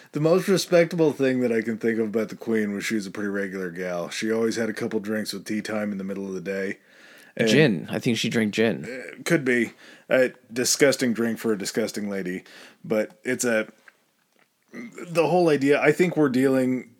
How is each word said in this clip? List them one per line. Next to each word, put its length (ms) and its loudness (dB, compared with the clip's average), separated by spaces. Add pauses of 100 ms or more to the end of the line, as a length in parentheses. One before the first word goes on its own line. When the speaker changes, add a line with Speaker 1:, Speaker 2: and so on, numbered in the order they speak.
(140)
Speaker 1:
The 60 -4
most 280 2
respectable 640 4
thing 300 2
that 100 2
I 100 0
can 160 -4
think 220 0
of 80 0
about 220 -2
the 60 -12
Queen 380 0
was 120 -6
she 100 -2
was 120 -2
a 40 -12
pretty 180 -6
regular 420 -4
gal. 380 -6
She 220 -4
always 240 0
had 140 -2
a 40 -4
couple 260 -4
drinks 340 -4
with 120 -10
tea 160 -4
time 300 -4
in 60 -6
the 60 -8
middle 240 -6
of 60 -8
the 80 -6
day. 360 -6 (580)
And 140 0
Speaker 2:
Gin. 420 4
I 80 -2
think 180 0
she 120 -2
drank 240 0
gin. 320 0
Speaker 1:
Uh, 380 -14
could 220 2
be. 280 2 (360)
A 220 4 (200)
disgusting 640 2
drink 240 -2
for 160 -2
a 40 -4
disgusting 520 -4
lady. 340 -6 (400)
But 400 -2
it's 220 -2
a, 220 0 (1080)
the 540 -2
whole 220 4
idea, 300 4
I 120 4
think 260 2
we're 120 4
dealing 720 2